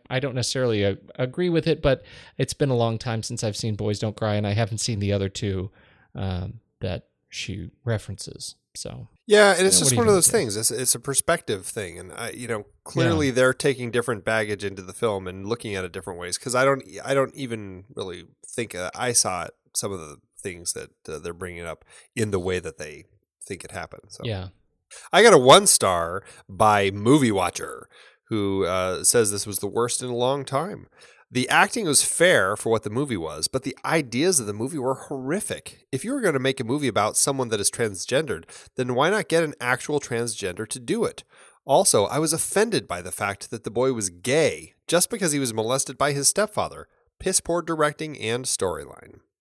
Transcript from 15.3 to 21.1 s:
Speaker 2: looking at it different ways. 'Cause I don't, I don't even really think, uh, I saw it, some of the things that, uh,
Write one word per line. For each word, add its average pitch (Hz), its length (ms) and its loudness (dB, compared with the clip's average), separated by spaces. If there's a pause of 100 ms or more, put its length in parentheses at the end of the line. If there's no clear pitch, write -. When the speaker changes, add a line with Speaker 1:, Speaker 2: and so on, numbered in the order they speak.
Speaker 2:
looking 110 280 -6
at 92 100 -4
it 87 80 -10
different 92 260 -10
ways. 87 200 -6
'Cause 120 160 -4
I 127 120 4
don't, 139 160 2 (220)
I 131 100 -2
don't 135 200 0
even 104 500 -10 (100)
really 90 300 -10 (220)
think, - 280 -6
uh, 90 200 -6
I 123 180 -2
saw 92 320 0
it, - 80 -10 (220)
some 104 180 -6
of 92 80 -8
the 76 160 -14 (220)
things 87 360 -8
that, - 160 -12 (180)
uh, 78 100 -8